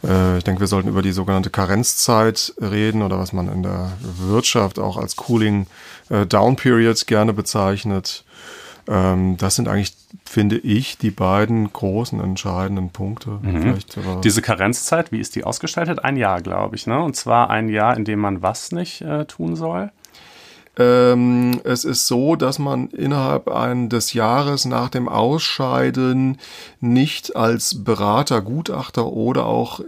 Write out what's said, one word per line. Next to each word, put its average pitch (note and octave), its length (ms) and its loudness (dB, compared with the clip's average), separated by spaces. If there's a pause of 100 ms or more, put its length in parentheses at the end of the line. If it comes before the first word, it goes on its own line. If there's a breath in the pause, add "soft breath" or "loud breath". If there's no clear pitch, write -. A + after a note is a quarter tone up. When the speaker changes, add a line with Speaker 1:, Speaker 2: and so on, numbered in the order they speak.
Speaker 1:
Äh, F#2 340 4
ich F2 60 -2
denke, F#2+ 180 0
wir G2+ 60 2
sollten F#2+ 220 0
über G2 120 0
die F#2+ 100 2
sogenannte F#2+ 380 0
Karenzzeit A2 1120 2
reden G#2+ 400 0
oder F#2+ 160 0
was F#2 160 -4
man F#2 180 -2
in F#2+ 120 -2
der F#2 380 -4
Wirtschaft G2 760 0
auch G2 200 -4
als A2 180 -6
Cooling, G#2+ 500 2 (440 loud breath)
äh, G2+ 160 2
Down A2 300 4
Period A#2 520 2
gerne G#2+ 260 4
bezeichnet. G2 920 -2 (640 loud breath)
Ähm, F#2 500 2
das F#2+ 180 0
sind - 120 -2
eigentlich, G2+ 260 -2 (300)
finde G#2 340 2
ich, A2+ 400 -2
die G#2+ 140 0
beiden G#2 640 2
großen G#2 460 -2
entscheidenden F#2 720 -4
Punkte. G#2 500 -8
Speaker 2:
Mhm. F2+ 200 -2
Speaker 1:
Vielleicht, G2 360 -2
aber F#2 240 -6
Speaker 2:
Diese G#2+ 200 2
Karenzzeit, A#2 680 0
wie A2+ 80 -4
ist - 160 -8
die - 80 -6
ausgestaltet? - 600 -4
Ein C3+ 140 -2
Jahr, F#2+ 240 0
glaub F#2 320 -4
ich, G#2+ 140 -8
ne? A#2+ 140 0
Und E3+ 140 -4
zwar A#2 340 2
ein A2 180 0
Jahr, A2 300 2
in G#2+ 80 -2
dem G#2 140 -2
man G2 220 -2
was F#2+ 300 -4
nicht, E3+ 300 -6
äh, D3+ 240 -4
tun E3 300 -6
soll? E3+ 360 -6 (880 loud breath)
Speaker 1:
Ähm, B2 840 6
es B2 220 0
ist - 200 0
so, C3+ 300 2
dass C#3 240 -2
man C#3 300 -2
innerhalb C#3 580 0
ein, A#2+ 420 -2
des A2+ 240 0
Jahres C3+ 520 2
nach B2 240 -2
dem B2 200 -2
Ausscheiden C3 1300 0 (420 loud breath)
nicht B2+ 560 2
als A2+ 480 0
Berater, G#2+ 580 2
Gutachter B2 640 -4
oder A#2 400 0
auch A#2 400 -2